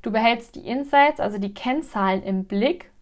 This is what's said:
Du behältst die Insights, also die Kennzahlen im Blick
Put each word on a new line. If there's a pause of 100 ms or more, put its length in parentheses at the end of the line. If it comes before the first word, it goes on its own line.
Du
behältst
die
Insights,
also
die
Kennzahlen
im
Blick